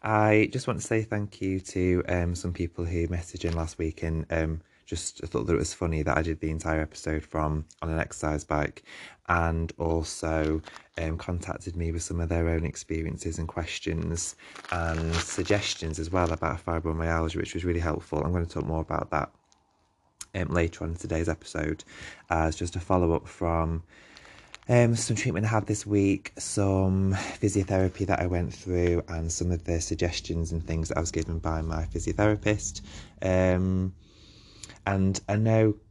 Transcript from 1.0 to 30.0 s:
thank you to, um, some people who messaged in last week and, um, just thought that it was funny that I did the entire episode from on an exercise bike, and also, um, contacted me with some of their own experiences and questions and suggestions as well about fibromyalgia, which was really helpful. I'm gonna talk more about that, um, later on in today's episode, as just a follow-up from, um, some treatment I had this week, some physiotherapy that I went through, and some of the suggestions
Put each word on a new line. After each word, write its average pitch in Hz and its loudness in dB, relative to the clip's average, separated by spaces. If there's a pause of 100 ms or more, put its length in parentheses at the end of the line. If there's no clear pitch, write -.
thank 104 -4
you 95 0
to, 90 2
um, 87 2
some 87 -4
people 85 -4
who 85 0
messaged 85 -6
in 85 0
last 80 -4
week 82 -4
and, 80 -2
um, 80 0 (240)
just - -8
thought - -4
that 82 4
it - 4
was - -2
funny 80 0
that 76 2
I 80 4
did 80 -2
the 80 -2
entire 80 0
episode 78 -4
from 78 -2 (160)
on 82 -4
an 80 -2
exercise 76 -2
bike, - -2 (460)
and 82 2
also, 80 0 (360)
um, 80 -4
contacted 87 -6
me 82 -2
with 82 -4
some 85 -4
of 85 0
their 85 2
own 82 0
experiences 82 -6
and 80 -4
questions 82 -4 (340)
and 82 0
suggestions 85 -2
as 82 -4
well 87 4
about 82 -2
fibromyalgia, 82 0
which - -4
was 85 -4
really 85 2
helpful. 78 -2
I'm 85 0
gonna 87 2
talk 80 -4
more 80 -2
about - -4
that, - -2 (1040)
um, 87 -2
later 85 0
on 82 -4
in 82 -4
today's 82 -2
episode, 80 -4 (440)
as 80 2
just 87 -6
a 90 -4
follow-up 87 2
from, 82 0 (840)
um, 120 6
some 113 0
treatment 104 0
I 110 2
had 107 2
this 104 -2
week, 98 2
some 95 2
physiotherapy 95 0
that 95 2
I 90 0
went 87 0
through, 87 2
and 82 -4
some 87 0
of 85 0
the 85 0
suggestions 82 -2